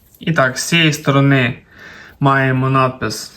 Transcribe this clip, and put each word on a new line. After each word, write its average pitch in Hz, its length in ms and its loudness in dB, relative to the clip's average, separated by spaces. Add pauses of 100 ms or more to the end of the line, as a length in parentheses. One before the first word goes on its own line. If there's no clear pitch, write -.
(200)
І 175 120 -4
так, 131 260 -2
з - 60 -8
цієї 160 300 2
сторони 139 680 0 (600)
маємо 131 500 0
надпис 131 680 -2